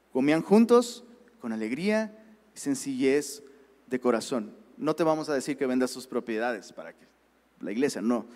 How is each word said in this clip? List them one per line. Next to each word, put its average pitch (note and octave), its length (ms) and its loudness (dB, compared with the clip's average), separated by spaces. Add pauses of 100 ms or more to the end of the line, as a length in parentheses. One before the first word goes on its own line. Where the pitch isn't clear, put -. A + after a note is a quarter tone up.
(120)
Comían D3 300 2
juntos A#3 640 4 (360)
con A#2 120 -8
alegría F3 840 -4 (180)
y - 40 -18
sencillez C3+ 840 0 (440)
de B2+ 140 -4
corazón. A2+ 540 0 (220)
No D3+ 180 -2
te E3+ 100 0
vamos D#3 240 0
a D3+ 60 -2
decir C3+ 220 -4
que C#3 100 -2
vendas B2+ 260 0
tus B2 140 -12
propiedades A2+ 680 -4
para E2+ 200 -16
que - 140 -20 (540)
la F2+ 120 -8
iglesia, A#2+ 300 -2
no. A#2 340 0